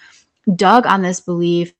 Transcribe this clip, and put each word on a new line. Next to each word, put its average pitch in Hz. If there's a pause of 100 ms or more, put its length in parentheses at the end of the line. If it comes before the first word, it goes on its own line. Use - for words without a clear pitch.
(560)
dug 214
on 190
this 180
belief 170